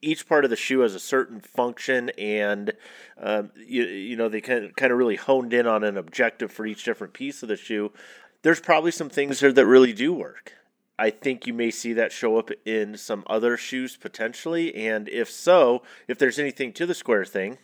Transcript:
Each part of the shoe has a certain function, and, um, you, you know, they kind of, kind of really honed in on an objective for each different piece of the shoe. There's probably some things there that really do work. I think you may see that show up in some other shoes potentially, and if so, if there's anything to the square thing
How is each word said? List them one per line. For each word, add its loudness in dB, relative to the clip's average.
Each -6
part 4
of 4
the 0
shoe 0
has 2
a -12
certain -4
function, -4
and, -4
um, -4
you, -4
you -10
know, -2
they -6
kind -2
of, -14
kind 2
of 2
really 2
honed 0
in 4
on 2
an -2
objective -4
for -10
each -10
different -6
piece -12
of -14
the -2
shoe. -4
There's 4
probably 2
some -8
things -4
there 6
that 8
really 10
do 0
work. -10
I 2
think -6
you -6
may -2
see -8
that -2
show 0
up -2
in -4
some -8
other 0
shoes -8
potentially, -6
and -4
if -4
so, 4
if -8
there's 0
anything -6
to -6
the -2
square 0
thing -6